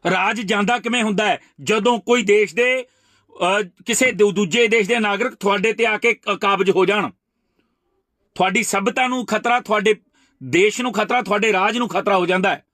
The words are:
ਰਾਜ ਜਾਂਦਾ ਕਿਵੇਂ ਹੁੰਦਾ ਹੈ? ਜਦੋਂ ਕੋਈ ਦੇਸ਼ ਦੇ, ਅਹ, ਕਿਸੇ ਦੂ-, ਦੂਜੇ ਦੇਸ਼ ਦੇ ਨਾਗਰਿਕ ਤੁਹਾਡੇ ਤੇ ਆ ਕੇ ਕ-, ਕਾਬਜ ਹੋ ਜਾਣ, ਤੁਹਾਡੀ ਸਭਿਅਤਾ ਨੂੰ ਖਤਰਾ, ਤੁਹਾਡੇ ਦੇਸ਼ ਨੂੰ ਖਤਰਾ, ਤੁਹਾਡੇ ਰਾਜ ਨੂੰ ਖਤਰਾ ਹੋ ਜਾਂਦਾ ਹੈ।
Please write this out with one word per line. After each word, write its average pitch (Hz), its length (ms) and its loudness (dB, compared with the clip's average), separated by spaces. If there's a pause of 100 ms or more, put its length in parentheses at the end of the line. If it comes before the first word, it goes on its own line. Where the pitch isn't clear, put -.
(100)
ਰਾਜ 196 300 -2
ਜਾਂਦਾ 208 380 0
ਕਿਵੇਂ 233 240 -2
ਹੁੰਦਾ 214 240 0
ਹੈ? 180 140 0 (220)
ਜਦੋਂ 220 360 0
ਕੋਈ 240 240 0
ਦੇਸ਼ 202 320 2
ਦੇ, 247 280 0
ਅਹ, - 1040 -6
ਕਿਸੇ 240 260 0
ਦੂ-, 202 200 4
ਦੂਜੇ 208 360 2
ਦੇਸ਼ 208 200 2
ਦੇ 240 100 0
ਨਾਗਰਿਕ 208 360 -2
ਤੁਹਾਡੇ 202 380 0
ਤੇ 226 140 0
ਆ 214 120 -2
ਕੇ 233 160 0
ਕ-, 202 260 -4
ਕਾਬਜ 196 300 2
ਹੋ 185 160 4
ਜਾਣ, 190 240 0 (1200)
ਤੁਹਾਡੀ 190 280 0
ਸਭਿਅਤਾ 208 440 -2
ਨੂੰ 247 200 -4
ਖਤਰਾ, 240 340 -2
ਤੁਹਾਡੇ 214 360 0 (460)
ਦੇਸ਼ 180 380 0
ਨੂੰ 247 120 -2
ਖਤਰਾ, 214 300 -2
ਤੁਹਾਡੇ 208 300 0
ਰਾਜ 208 260 0
ਨੂੰ 240 100 -2
ਖਤਰਾ 196 280 0
ਹੋ 180 100 2
ਜਾਂਦਾ 185 240 0
ਹੈ। 143 240 -6